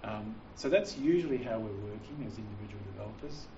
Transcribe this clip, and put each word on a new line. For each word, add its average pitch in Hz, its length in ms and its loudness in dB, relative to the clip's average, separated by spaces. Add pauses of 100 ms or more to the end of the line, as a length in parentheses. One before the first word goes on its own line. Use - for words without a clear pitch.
Um, 107 320 -4 (200)
so - 140 -2
that's 269 280 6
usually 151 400 6
how 120 220 0
we're 110 100 -2
working 104 560 -6
as 104 140 -6
individual 104 420 -8 (100)
developers. 107 540 -8 (120)